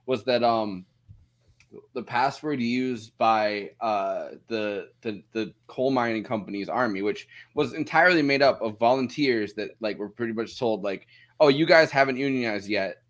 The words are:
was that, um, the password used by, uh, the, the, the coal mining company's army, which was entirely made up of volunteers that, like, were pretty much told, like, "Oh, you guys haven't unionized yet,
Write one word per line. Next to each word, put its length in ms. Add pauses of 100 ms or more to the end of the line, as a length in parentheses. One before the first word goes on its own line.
was 200
that, 180
um, 420 (1080)
the 100
password 580
used 560
by, 540 (100)
uh, 480 (180)
the, 420 (120)
the, 200 (120)
the 200 (140)
coal 240
mining 320
company's 460
army, 320
which 260 (280)
was 180
entirely 480
made 200
up 200
of 180
volunteers 760
that, 160 (100)
like, 160
were 120
pretty 240
much 240
told, 260
like, 240 (340)
"Oh, 80
you 160
guys 260
haven't 260
unionized 520
yet, 400